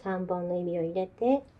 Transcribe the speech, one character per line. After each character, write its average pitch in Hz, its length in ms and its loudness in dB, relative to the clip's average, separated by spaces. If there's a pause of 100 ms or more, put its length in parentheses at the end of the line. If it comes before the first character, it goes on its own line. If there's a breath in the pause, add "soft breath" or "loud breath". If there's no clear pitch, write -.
三 185 180 -2
本 180 240 -2
の 180 80 0
指 175 220 -2
を 165 40 0
入 165 120 -2
れ 185 140 0
て、 269 340 2 (180)